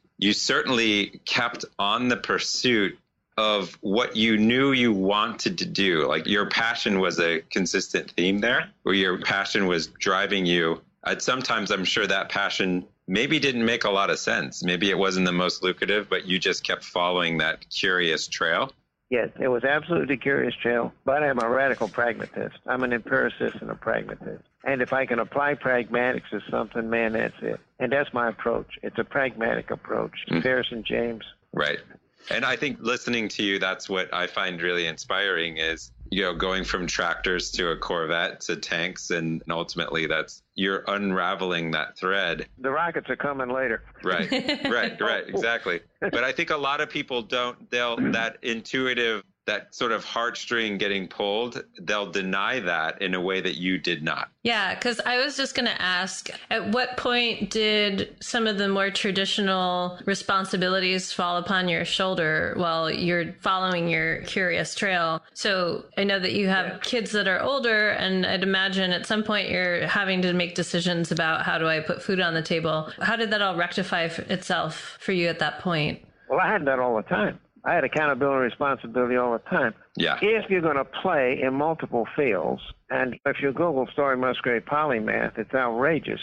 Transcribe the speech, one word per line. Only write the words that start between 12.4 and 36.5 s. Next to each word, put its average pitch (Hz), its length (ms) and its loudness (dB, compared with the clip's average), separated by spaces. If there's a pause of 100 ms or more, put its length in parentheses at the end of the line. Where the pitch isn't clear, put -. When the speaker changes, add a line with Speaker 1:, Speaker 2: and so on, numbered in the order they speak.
Speaker 1:
maybe 131 300 2
didn't 127 260 2
make 117 200 2
a 107 60 2
lot 98 200 4
of 80 80 2
sense. 90 460 -2
Maybe 90 260 2
it 92 80 2
wasn't 92 280 2
the 90 60 2
most 87 300 0
lucrative, 95 460 0
but 92 180 0
you 92 120 0
just 87 260 0
kept 92 200 -4
following 87 540 2
that 80 320 0
curious 87 580 2
trail. 87 440 0 (360)
Speaker 2:
Yes, 120 200 2 (120)
it - 60 0
was 123 160 2
absolutely 147 540 0
curious 131 400 0
trail, 120 360 0 (120)
but 143 180 2
I'm 139 160 2
a 117 100 2
radical 123 380 2
pragmatist. 107 680 -2 (100)
I'm 127 160 0
an 123 100 0
empiricist 120 680 0
and 113 100 -8
a 110 60 -8
pragmatist. 104 640 -4 (220)
And 131 180 0
if 123 100 -2
I 131 140 2
can 117 140 0
apply 143 340 0
pragmatics 123 760 0
to 104 100 -4 (100)
something, 113 400 -2
man, 113 220 2
that's 113 280 -2
it. 113 200 -4 (180)
And 127 140 -2
that's 139 200 0
my 120 180 0
approach. 113 360 -2 (160)
It's - 160 -8
a 113 60 0
pragmatic 117 640 -2
approach. - 580 -4
Speaker 1:
Mm. - 140 0
Speaker 2:
Harrison 123 420 0
James. 117 380 -2 (300)
Speaker 1:
Right. 73 260 0 (540)
And 120 120 0
I 127 120 0
think 127 240 -2
listening 117 480 0
to 107 160 -4
you, 98 160 2
that's 95 280 -2
what 92 240 -2
I 90 140 0
find 90 340 -2
really 87 280 0
inspiring 85 720 -2
is, 80 340 -4 (180)
you 95 120 0
know, 90 120 0
going 92 300 -2